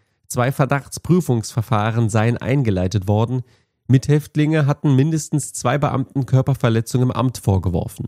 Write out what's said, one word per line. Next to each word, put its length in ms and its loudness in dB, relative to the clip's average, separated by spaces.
Zwei 220 0
Verdachtsprüfungsverfahren 1600 0
seien 300 0
eingeleitet 680 0
worden. 360 0
Mithäftlinge 800 2
hatten 320 2
mindestens 560 0
zwei 240 -2
Beamten 480 -2
Körperverletzung 760 0
im 80 2
Amt 260 -2
vorgeworfen. 720 -2